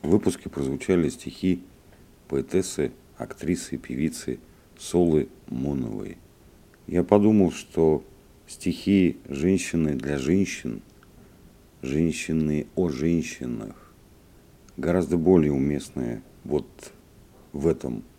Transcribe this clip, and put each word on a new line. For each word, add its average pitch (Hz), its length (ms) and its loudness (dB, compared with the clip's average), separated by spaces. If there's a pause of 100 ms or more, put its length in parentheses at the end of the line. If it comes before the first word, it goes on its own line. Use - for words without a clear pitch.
В 73 80 -6
выпуске 92 400 0
прозвучали 73 600 0
стихи - 520 -2 (640)
поэтессы, 71 640 -2 (260)
актрисы, - 580 -6
певицы 65 640 -4 (380)
Солы 82 500 2 (200)
Моновой. 62 680 -6 (720)
Я 85 180 0
подумал, 104 480 6
что 78 500 0 (460)
стихи 95 680 0 (120)
женщины 80 640 0
для 67 240 -4
женщин, 67 640 -2 (1000)
женщины 76 920 -2
о 92 140 0
женщинах - 1040 -4 (840)
гораздо 87 400 0
более 82 360 6
уместные 67 720 -2 (220)
вот 71 220 -2 (840)
в 71 140 -2
этом 62 360 -2 (160)